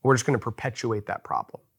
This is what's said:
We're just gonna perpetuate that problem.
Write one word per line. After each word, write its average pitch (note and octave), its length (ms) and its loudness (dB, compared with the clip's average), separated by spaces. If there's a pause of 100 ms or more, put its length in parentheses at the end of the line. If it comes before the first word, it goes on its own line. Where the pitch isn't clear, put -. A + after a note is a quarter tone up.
We're C3+ 100 8
just B2 140 2
gonna C#3 100 2
perpetuate A2+ 680 -4
that - 160 -6
problem. - 400 -4 (160)